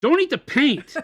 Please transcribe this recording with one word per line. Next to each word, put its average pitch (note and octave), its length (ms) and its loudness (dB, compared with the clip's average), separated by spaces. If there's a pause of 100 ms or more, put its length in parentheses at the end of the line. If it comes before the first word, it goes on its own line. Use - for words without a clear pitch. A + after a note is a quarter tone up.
Don't D#4 200 2
eat F#4 100 0
the A3+ 80 -4
paint. - 640 -2